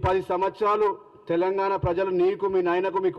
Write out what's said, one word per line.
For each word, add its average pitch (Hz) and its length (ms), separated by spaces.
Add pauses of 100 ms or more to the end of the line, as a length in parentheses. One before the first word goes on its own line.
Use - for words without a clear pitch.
పది 185 240
సంవత్సరాలు 202 580 (400)
తెలంగాణ 190 460 (100)
ప్రజలు 185 260 (120)
నీకు, 196 220 (100)
మీ 185 40 (100)
నాయనకు, 180 360
మీ 175 140